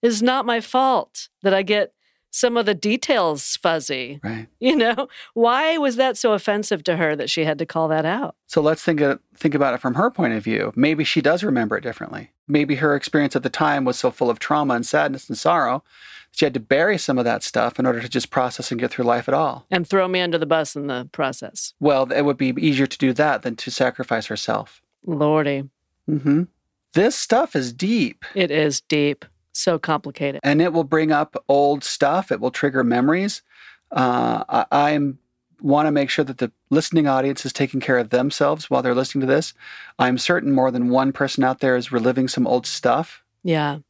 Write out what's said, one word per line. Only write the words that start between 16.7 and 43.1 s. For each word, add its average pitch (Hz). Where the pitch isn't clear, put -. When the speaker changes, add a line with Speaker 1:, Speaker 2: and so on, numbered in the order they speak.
Speaker 2:
some 127
of 120
that 110
stuff 120
in 127
order 120
to 117
just 120
process 123
and 120
get 123
through 123
life 120
at 131
all. 139
Speaker 1:
And 180
throw 190
me 185
under 170
the 156
bus 156
in 143
the 127
process. -
Speaker 2:
Well, 135
it 147
would 143
be 131
easier 139
to -
do 131
that 143
than 117
to -
sacrifice 123
herself. -
Speaker 1:
Lordy. 147
Speaker 2:
Mm-hmm. 147
This 214
stuff 262
is 123
deep. 185
Speaker 1:
It 175
is 147
deep. 147
So 165
complicated. 143
Speaker 2:
And 147
it 175
will 165
bring 156
up 151
old 143
stuff. 160
It 107
will 123
trigger 135
memories. 139
Uh, 123
I, -
I'm 143
wanna 147
make 143
sure -
that 131
the 120
listening 156
audience 131
is 135
taking 135
care 127
of 113
themselves 143
while 131
they're 127
listening 131
to 131
this. 143
I'm 123
certain 175
more 131
than 120
one 131
person 135
out 131
there 127
is 120
reliving 127
some -
old 123
stuff. -